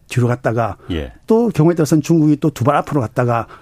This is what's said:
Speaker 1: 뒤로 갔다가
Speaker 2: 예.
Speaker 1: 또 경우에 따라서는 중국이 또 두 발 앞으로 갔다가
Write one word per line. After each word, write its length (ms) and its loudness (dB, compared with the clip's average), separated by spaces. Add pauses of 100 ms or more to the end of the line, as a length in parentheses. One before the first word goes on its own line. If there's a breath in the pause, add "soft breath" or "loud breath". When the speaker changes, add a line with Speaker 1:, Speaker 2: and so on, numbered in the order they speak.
Speaker 1:
뒤로 200 0
갔다가 500 -2 (140)
Speaker 2:
예. 220 -6 (120)
Speaker 1:
또 240 2
경우에 240 2
따라서는 280 0
중국이 360 2
또 140 -2
두 120 -6
발 120 2
앞으로 260 -2
갔다가 460 -2 (140 loud breath)